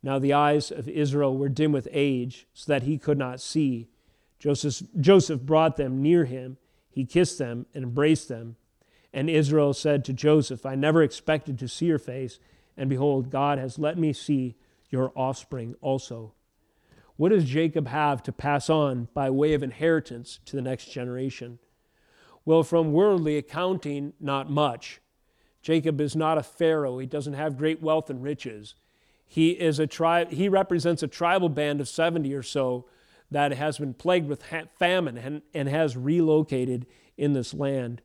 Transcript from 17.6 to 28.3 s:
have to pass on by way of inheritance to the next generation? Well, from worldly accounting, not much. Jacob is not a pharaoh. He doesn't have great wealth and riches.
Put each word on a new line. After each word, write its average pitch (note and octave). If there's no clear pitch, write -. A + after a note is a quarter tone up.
have C#3+
to C3
pass C#3+
on C#3+
by C3+
way D3+
of C3+
inheritance C3+
to -
the C3
next C3
generation? B2
Well, D#3+
from E3
worldly E3+
accounting, D3
not C#3
much. C#3+
Jacob D#3+
is D3+
not D#3
a D3+
pharaoh. D3+
He C3
doesn't C#3+
have C#3+
great D#3
wealth D#3
and B2+
riches. A2+